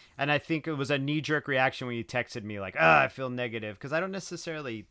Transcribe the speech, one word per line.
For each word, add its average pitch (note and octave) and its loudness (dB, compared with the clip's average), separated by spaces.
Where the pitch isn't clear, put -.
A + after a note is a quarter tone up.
and C#3 0
I D3 4
think D#3+ -2
it D#3+ -2
was C#3 -2
a C#3+ 4
knee-jerk D3 0
reaction C3 2
when A#2+ -4
you A#2 -4
texted A#2+ -4
me, G#2 -6
like, F#2+ -6
"Ah, D#3 8
I C3 4
feel C3 -6
negative." A2+ -4
'Cause C#3 -8
I E3 0
don't F#3+ -4
necessarily, D#3 -8